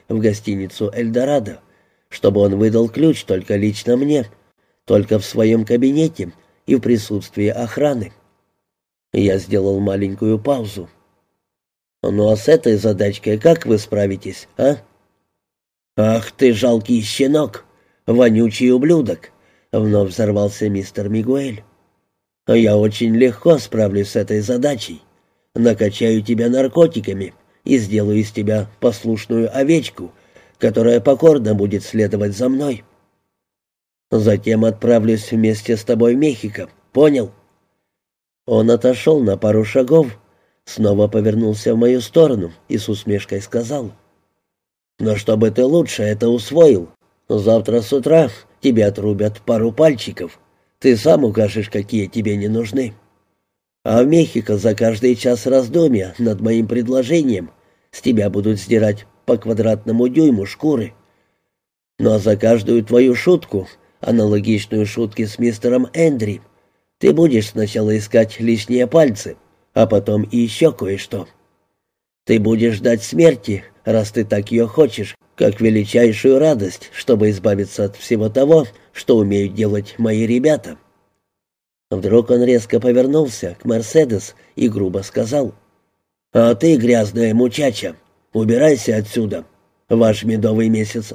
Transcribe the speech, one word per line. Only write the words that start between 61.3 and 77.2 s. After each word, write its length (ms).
Ну 160
а 60
за 180
каждую 460
твою 320
шутку, 520
аналогичную 840
шутке 400
с 140
мистером 540
Эндри, 480
ты 120
будешь 380
сначала 480
искать 420
лишние 460
пальцы, 520
а 140
потом 360
и 140
еще 340
кое-что. 560
Ты 140
будешь 360
ждать 280
смерти, 600
раз 280
ты 120
так 280
ее 160
хочешь, 480
как 240
величайшую 800
радость, 540
чтобы 380